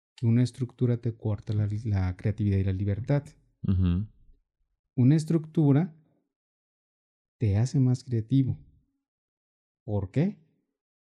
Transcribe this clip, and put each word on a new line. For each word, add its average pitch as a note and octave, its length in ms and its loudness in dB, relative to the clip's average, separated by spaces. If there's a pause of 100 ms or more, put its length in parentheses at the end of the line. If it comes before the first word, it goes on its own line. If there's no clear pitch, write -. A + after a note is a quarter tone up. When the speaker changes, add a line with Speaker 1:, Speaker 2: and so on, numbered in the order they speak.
(160)
Speaker 1:
que A#2 120 -2
una A#2 160 4
estructura A#2+ 540 -2
te A2+ 180 -6
corta G#2+ 380 -6
la, G#2 140 0 (180)
la F#2 320 0
creatividad G#2 420 0
y F#2+ 40 0
la F#2+ 100 -2
libertad. G2+ 520 -2 (420)
Speaker 2:
Ujú. F#2 380 2 (880)
Speaker 1:
Una B2+ 200 6
estructura D#3 800 0 (1400)
te G#2 180 0
hace B2+ 220 0
más B2+ 240 0
creativo". C3+ 560 -2 (1300)
¿Por G2 260 -4
qué? F#3 260 0 (720)